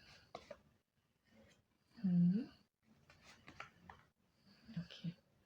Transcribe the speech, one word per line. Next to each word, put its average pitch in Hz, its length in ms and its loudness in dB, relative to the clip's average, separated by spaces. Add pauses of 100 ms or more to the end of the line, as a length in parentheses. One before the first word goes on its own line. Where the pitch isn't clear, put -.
(2000)
হুম। 180 400 6 (2500)
Okay। - 300 -8 (340)